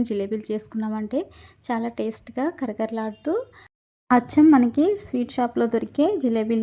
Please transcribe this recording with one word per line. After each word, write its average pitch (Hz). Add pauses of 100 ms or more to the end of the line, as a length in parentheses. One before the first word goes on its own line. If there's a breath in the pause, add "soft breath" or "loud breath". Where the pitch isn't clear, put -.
జిలేబీలు 208
చేసుకున్నామంటే 214 (480 loud breath)
చాలా 233 (100)
టేస్ట్‌గా 226 (160)
కరకరలాడుతూ 220 (840 loud breath)
అచ్చం 269
మనకి 247 (200)
స్వీట్ 247
షాప్‌లో 240 (100)
దొరికే 226 (160)
జిలేబీ 226